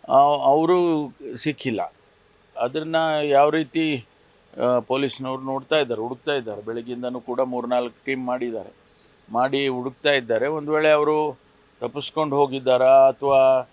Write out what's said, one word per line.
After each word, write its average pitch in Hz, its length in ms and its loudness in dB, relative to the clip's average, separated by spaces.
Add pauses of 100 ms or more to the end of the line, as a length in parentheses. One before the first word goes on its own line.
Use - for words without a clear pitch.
ಆ, 131 80 2 (280)
ಅವರು 160 680 2 (240)
ಸಿಕ್ಕಿಲ್ಲ. 113 580 -6 (640)
ಅದನ್ನ 156 380 -4 (260)
ಯಾವ 147 280 4
ರೀತಿ, 156 560 -2 (560)
ಆ, 123 160 2
ಪೊಲೀಸ್ನವ್ರು 131 640 -4
ನೋಡ್ತಾ 135 360 -4
ಇದ್ದಾರೆ, 120 220 -2
ಹುಡುಕ್ತಾ 127 320 -6
ಇದ್ದಾರೆ. 110 300 -6
ಬೆಳಗ್ಗಿಂದನೂ 120 580 -10
ಕೂಡ 123 200 -6
ಮೂರ್ನಾಲ್ಕು 123 640 -4
ಟೀಮ್ 131 220 -6
ಮಾಡಿದ್ದಾರೆ, 120 480 -8 (580)
ಮಾಡಿ 135 360 0
ಹುಡುಕ್ತಾ 127 440 -2
ಇದ್ದಾರೆ. 120 340 0
ಒಂದು 151 260 -6
ವೇಳೆ 156 180 2
ಅವರು 151 480 2 (420)
ತಪ್ಪಿಸ್ಕೊಂಡು 143 560 -4
ಹೋಗಿದ್ದಾರಾ 131 720 6
ಅಥವಾ 135 500 4 (140)